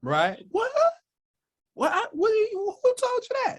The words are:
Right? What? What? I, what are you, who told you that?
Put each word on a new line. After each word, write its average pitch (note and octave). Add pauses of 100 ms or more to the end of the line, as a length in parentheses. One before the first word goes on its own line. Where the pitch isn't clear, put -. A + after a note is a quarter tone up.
Right? D#3
What? A4+ (1040)
What? D4+
I, F#4+
what F4+
are A4
you, G#4
who B4+
told B4+
you - (100)
that? -